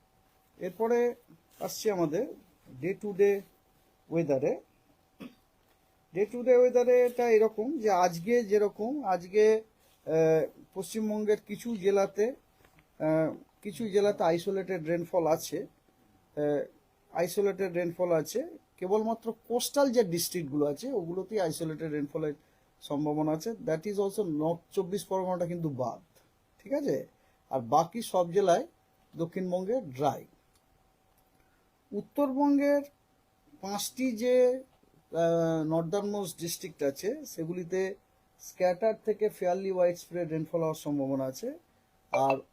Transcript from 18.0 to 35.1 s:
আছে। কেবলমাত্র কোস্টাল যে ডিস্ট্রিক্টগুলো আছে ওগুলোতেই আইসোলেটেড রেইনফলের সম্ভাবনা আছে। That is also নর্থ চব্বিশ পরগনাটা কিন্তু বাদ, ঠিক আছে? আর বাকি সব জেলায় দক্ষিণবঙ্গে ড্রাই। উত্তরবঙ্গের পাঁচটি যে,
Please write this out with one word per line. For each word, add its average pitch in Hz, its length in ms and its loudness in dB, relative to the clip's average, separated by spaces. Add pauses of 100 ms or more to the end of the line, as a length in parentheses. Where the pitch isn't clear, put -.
আছে। 240 520 -2 (140)
কেবলমাত্র 220 560 -2 (140)
কোস্টাল 254 420 0
যে 233 140 4
ডিস্ট্রিক্টগুলো 160 600 -2
আছে 180 260 -4
ওগুলোতেই 185 480 -4
আইসোলেটেড 160 520 -4
রেইনফলের 151 420 -4 (460)
সম্ভাবনা 151 520 -2
আছে। 160 200 -4
That 160 320 -4
is 208 120 -4
also 196 280 0
নর্থ 165 500 -4
চব্বিশ 190 300 -4
পরগনাটা 180 420 -2
কিন্তু 170 220 -4
বাদ, 123 520 -6 (420)
ঠিক 208 100 -12
আছে? 285 340 0 (440)
আর 131 100 -2
বাকি 160 420 0
সব 180 300 0
জেলায় 196 340 4 (500)
দক্ষিণবঙ্গে 185 640 -4
ড্রাই। 135 440 -4 (1700)
উত্তরবঙ্গের 285 880 2 (800)
পাঁচটি 208 520 -4
যে, 247 500 4 (500)